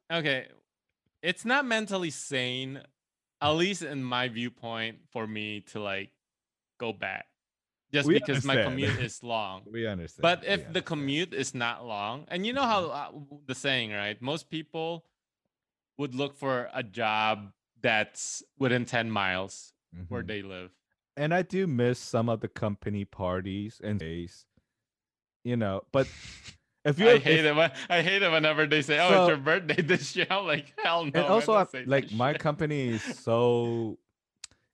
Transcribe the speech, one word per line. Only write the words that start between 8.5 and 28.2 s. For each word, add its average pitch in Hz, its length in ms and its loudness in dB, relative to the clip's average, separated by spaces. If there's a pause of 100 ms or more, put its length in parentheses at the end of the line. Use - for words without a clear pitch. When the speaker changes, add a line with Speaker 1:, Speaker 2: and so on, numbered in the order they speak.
Speaker 2:
understand. 127 220 0 (140)
Speaker 1:
commute 123 120 -2
is - 180 -12
long. 104 420 -4
Speaker 2:
<laughs> 101 60 -20
We 113 160 -4
understand. 90 340 -6
Speaker 1:
But 170 200 2
Speaker 2:
We - 60 -8
Speaker 1:
if 190 140 0
the 139 60 -16
Speaker 2:
understand. 165 180 -4
Speaker 1:
commute 151 480 -4
is - 220 -4
not 120 300 -4
long, 113 440 -6
and 180 160 -4
you 240 80 -2
know 269 100 0
how, 214 200 2
Speaker 2:
Mm-hmm. 151 80 -6
Speaker 1:
uh, 139 200 -6
w-, 147 360 -18
the 127 80 -4
saying, 123 360 0
right? 104 300 -4
Most 147 280 -6
people 160 560 -8 (920)
would 139 180 -4
look 139 220 -4
for 127 360 0
a 127 100 -6
job 107 680 0 (300)
that's - 640 0 (160)
within 123 260 2
ten 117 240 0
miles 95 640 -4 (360)
where 120 120 -6
Speaker 2:
Mm-hmm. 85 60 -8
Speaker 1:
they 104 160 -6
live. 92 260 -12 (480)
Speaker 2:
And 151 160 0
I 185 80 2
do 185 260 -2
miss 123 300 2
some 117 320 -2
of 113 120 0
the 110 80 -6
company 104 560 -4
parties 95 760 -4
and 107 160 -2
days, 85 460 -10 (1000)
you 123 100 -2
know, 98 280 0 (100)
but 135 140 2 (400)
Speaker 1:
<laughs> - 360 -20
Speaker 2:
if 147 160 2
Speaker 1:
I 202 40 4
Speaker 2:
you're, 233 160 10
Speaker 1:
hate 160 200 4
Speaker 2:
if 156 60 2
Speaker 1:
it 147 100 4
when, 160 160 4 (180)
I 175 120 4
hate 196 220 2